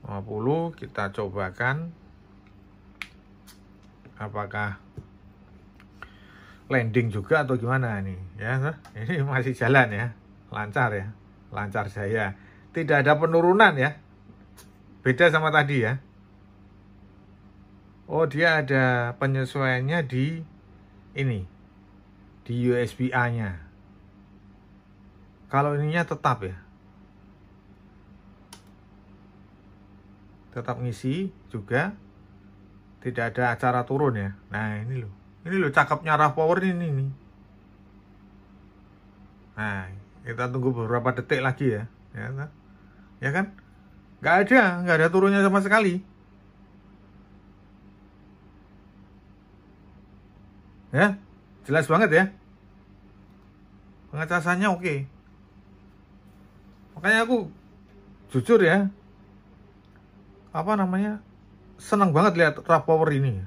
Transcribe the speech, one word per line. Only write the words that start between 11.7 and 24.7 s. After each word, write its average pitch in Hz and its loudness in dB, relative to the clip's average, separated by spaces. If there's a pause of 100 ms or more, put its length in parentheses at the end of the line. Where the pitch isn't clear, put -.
saya. 101 -4 (320)
Tidak 151 0
ada 147 4
penurunan, 170 4
ya. 143 -2 (1040)
Beda 160 4
sama 156 2
tadi, 143 2
ya. 123 -2 (2000)
Oh, 156 0
dia 156 2
ada 127 0
penyesuaiannya 135 -2
di 151 -4 (720)
ini. 120 -2 (1040)
Di 117 -6 (160)
U 123 2
S 117 -2
B 127 -2
A-nya. 117 -4 (1800)